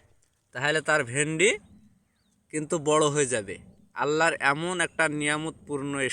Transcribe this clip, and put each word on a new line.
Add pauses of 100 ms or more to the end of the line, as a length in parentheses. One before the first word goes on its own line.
(560)
তাহলে
তার
ভেন্ডি (1040)
কিন্তু
বড়
হয়ে
যাবে। (400)
আল্লাহর
এমন
একটা
নিয়ামতপূর্ণ
এই